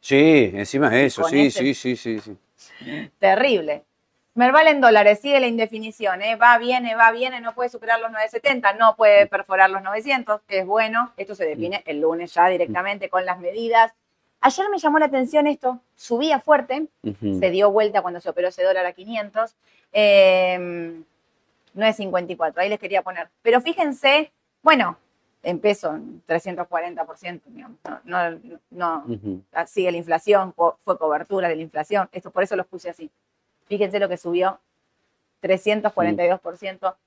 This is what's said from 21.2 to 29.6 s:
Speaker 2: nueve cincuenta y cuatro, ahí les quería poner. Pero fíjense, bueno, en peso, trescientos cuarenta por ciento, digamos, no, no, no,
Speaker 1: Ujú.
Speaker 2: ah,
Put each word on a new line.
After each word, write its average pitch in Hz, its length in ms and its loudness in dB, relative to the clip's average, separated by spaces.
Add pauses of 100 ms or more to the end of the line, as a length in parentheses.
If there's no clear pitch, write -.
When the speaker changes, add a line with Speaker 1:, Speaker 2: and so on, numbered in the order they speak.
Speaker 2:
nueve 214 180 2
cincuenta 185 400 -6
y 165 40 -8
cuatro, 165 260 -4
ahí 196 60 -2
les 208 100 -4
quería 190 240 -4
poner. 175 260 -10 (140)
Pero 240 180 2
fíjense, 294 680 -2 (320)
bueno, 240 340 2 (460)
en 170 160 -6
peso, 180 400 -2 (280)
trescientos 170 420 -6
cuarenta 170 360 -6
por 156 140 -16
ciento, 175 320 -14
digamos, - 280 -20 (260)
no, 175 260 -4
no, 165 80 -14 (320)
no, 170 380 -6
Speaker 1:
Ujú. 101 340 -8 (100)
Speaker 2:
ah, 165 140 -4